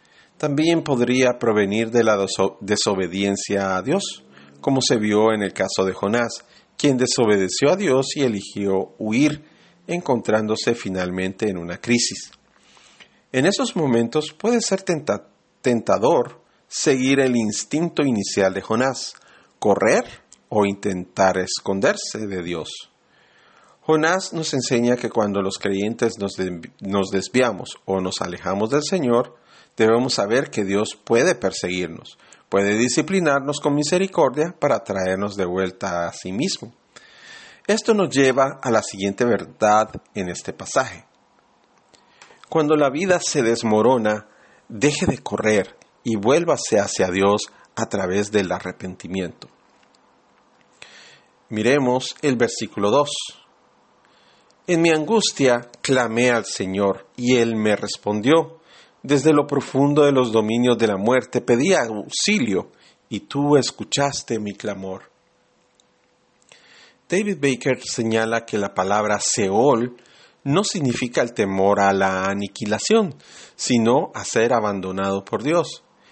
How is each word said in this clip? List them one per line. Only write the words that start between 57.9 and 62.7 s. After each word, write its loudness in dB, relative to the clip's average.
Desde 2
lo 2
profundo 2
de 4
los 2
dominios 2
de 2
la 2
muerte 0
pedí 2
auxilio, -2